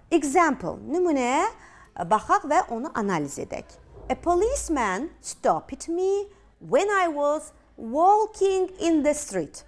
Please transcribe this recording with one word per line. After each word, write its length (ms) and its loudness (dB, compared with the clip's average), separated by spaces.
Example, 600 2
nümunəyə 600 0
baxaq 400 2
və 160 2
onu 180 -6
analiz 460 -2
edək. 240 -10
A 40 -2
policeman 920 0
stopped 680 -4
me 380 0
when 300 2
I 180 2
was 440 -2
walking 880 2
in 220 2
the 120 2
street. 540 -6